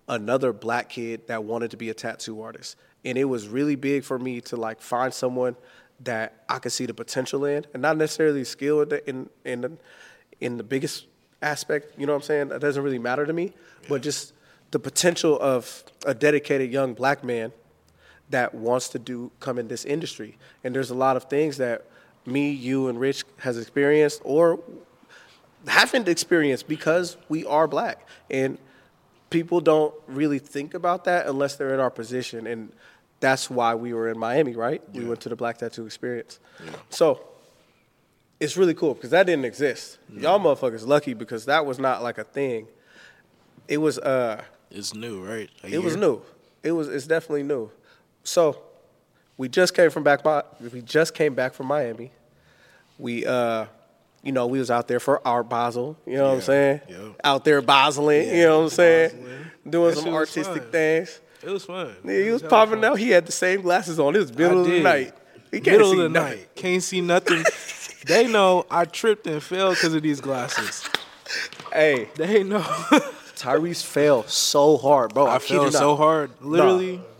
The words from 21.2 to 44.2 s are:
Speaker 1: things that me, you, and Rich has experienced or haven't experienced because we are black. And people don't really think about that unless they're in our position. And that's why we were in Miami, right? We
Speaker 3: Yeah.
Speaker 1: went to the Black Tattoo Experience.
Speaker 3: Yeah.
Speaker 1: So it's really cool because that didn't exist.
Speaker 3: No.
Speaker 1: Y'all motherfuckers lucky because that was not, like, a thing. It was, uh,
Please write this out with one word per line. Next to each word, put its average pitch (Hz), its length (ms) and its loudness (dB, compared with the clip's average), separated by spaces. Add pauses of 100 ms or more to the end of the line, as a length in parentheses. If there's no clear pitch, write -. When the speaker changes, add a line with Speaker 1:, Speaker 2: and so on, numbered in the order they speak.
Speaker 1:
things 143 320 -2
that 120 280 -6 (400)
me, 143 260 -2
you, 131 360 -4
and 120 120 -6
Rich 135 240 -2 (160)
has 123 180 -6
experienced 147 680 2
or 165 360 2 (1080)
haven't 214 400 2
experienced 156 600 0
because 165 500 -2 (120)
we 156 160 -4
are 151 220 2
black. 160 400 -4 (220)
And 131 280 -2 (720)
people 170 320 0
don't 156 320 4 (140)
really 143 320 -2
think 143 340 -10
about 180 320 -4
that 175 220 0
unless 139 280 -2
they're 135 180 -4
in 135 60 0
our 127 100 2
position. 117 580 -8
And 113 240 -10 (480)
that's 131 300 0
why 120 260 0
we 120 180 -8
were 113 160 -4
in 113 100 -6
Miami, 120 360 0
right? 120 260 -4 (120)
We 131 80 -10
Speaker 3:
Yeah. 117 80 -6
Speaker 1:
went 117 120 -6
to - 80 -10
the 117 60 -8
Black 117 220 -6
Tattoo 117 280 -10
Experience. 120 540 -10 (240)
Speaker 3:
Yeah. - 80 -16 (180)
Speaker 1:
So - 360 0 (1120)
it's 151 180 -4
really 180 160 4
cool 156 200 0
because 117 180 -16
that 185 140 6
didn't 156 200 0
exist. 123 520 -4 (120)
Speaker 3:
No. 107 120 -16
Speaker 1:
Y'all 175 180 4
motherfuckers 127 460 0
lucky 139 280 0
because 110 320 -10
that 147 200 0
was 131 140 -6
not, 127 240 0
like, 120 140 -6
a 107 60 -8
thing. 120 440 -6 (1000)
It 147 100 -2
was, 151 200 0
uh, 123 460 -2 (260)